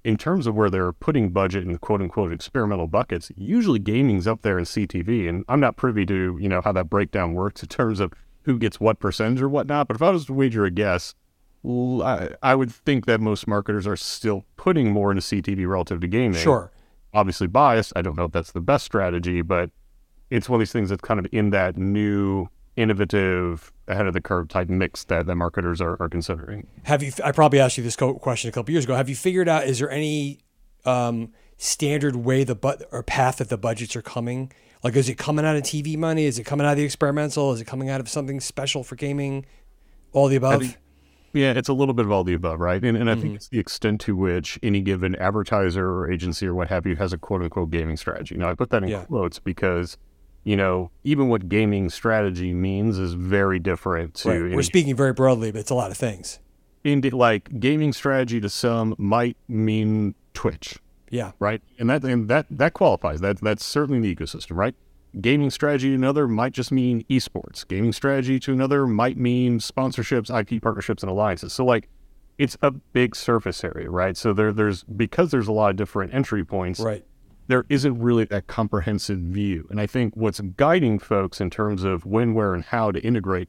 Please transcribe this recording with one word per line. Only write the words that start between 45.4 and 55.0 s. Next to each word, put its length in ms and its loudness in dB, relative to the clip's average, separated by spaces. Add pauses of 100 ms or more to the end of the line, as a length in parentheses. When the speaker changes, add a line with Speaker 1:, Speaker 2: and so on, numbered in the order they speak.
Speaker 1:
or 240 -2
agency 360 -2
or 80 -2
what 140 -2
have 180 -2
you 80 0
has 180 -2
a 60 -6
quote 240 -4
unquote 260 -4
gaming 280 -2
strategy. 380 -8
Now, 140 -2
I 60 -2
put 160 -2
that 100 2
in 80 -2
Speaker 2:
Yeah. 140 -6
Speaker 1:
quotes 340 -4
because 600 -2 (480)
you 100 2
know, 360 0 (120)
even 240 2
what 220 2
gaming 400 2
strategy 640 0
means 440 0
is 160 -2
very 460 2
different 540 -2
to 160 -4
Speaker 2:
Right. 100 2
We're 140 -2
Speaker 1:
any 100 2
Speaker 2:
speaking 320 2
very 160 2